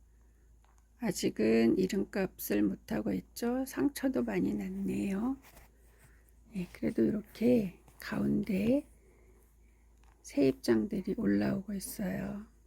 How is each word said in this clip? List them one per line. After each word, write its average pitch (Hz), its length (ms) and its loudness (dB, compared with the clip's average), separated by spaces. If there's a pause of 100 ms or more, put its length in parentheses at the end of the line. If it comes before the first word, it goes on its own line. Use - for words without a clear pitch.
(1000)
아직은 226 800 2
이름값을 196 840 0
못하고 208 520 -2
있죠. 240 500 -4
상처도 262 580 0
많이 208 300 0
났네요. 196 840 -2 (1160)
예, 180 180 -4
그래도 226 300 0
이렇게 214 760 2 (200)
가운데 208 880 0 (1300)
새 - 280 2
입장들이 214 680 0
올라오고 202 560 0
있어요. 196 720 -6 (220)